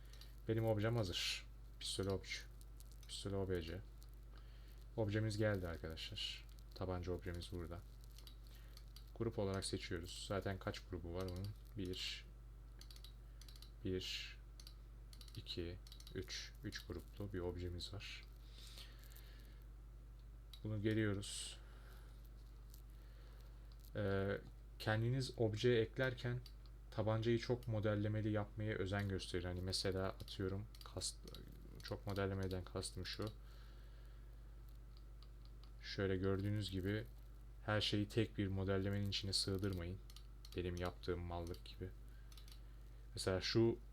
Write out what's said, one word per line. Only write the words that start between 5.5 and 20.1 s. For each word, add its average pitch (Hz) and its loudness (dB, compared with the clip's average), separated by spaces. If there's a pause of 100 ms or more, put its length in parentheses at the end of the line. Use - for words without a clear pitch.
arkadaşlar. - -4 (300)
Tabanca 90 0
objemiz 87 -2
burada. 85 -4 (1400)
Grup 113 0
olarak 95 4
seçiyoruz. - -2
Zaten 95 2
kaç - -2
grubu 85 -4
var 92 0
bunun? 92 -2 (300)
Bir, - -2 (1600)
bir, - 0 (1000)
iki, 90 -2 (400)
üç. - -4 (120)
Üç 104 -4
gruplu 98 -4
bir 90 2
objemiz 87 0
var. - -6 (2500)